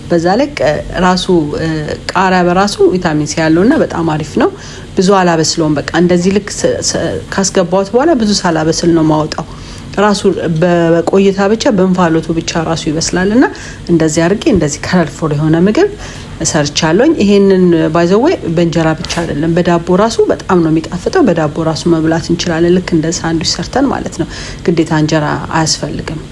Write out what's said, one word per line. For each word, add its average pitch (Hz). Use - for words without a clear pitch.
በዛ 170
ላይ 277
ቀ-፣ 143
ራሱ፣ 185
እ፣ 160
ቃሪያ 185
በራሱ 185
ቪታሚን 156
ሲ -
ያለው 160
እና 269
በጣም 165
አሪፍ 156
ነው። 285
ብዙ 185
አላበስለውም። 160
በቃ 143
እንደዚህ 180
ልክ 202
ስ-፣ -
ስ-፣ -
ካስገባሁት 190
በኋላ 262
ብዙ 220
ሳላበስል 165
ነው 165
ማውጣው። 151
ራሱ 202
በቆይታ 175
ብቻ 226
በእንፋሎቱ 180
ብቻ 165
ራሱ 160
ይበስላል። 170
እና 254
እንደዚህ 160
አድርጌ 180
እንደዚህ 165
ከለርፉል 180
የሆነ 151
ምግብ 254
ሰርቻለሁኝ። 165
ይሄንን 196
by 170
the 180
way 294
በእንጀራ 165
ብቻ -
አይደለም 165
በዳቦ 175
ራሱ 220
በጣም 190
ነው 160
የሚጣፍጠው። 170
በዳቦ 160
ራሱ 160
መብላት 160
እንችላለን፣ 170
ልክ 180
እንደ 160
ሳንድዊች 165
ሰርተን 254
ማለት -
ነው። -
ግዴታ 165
እንጀራ 156
አያስፈልግም። -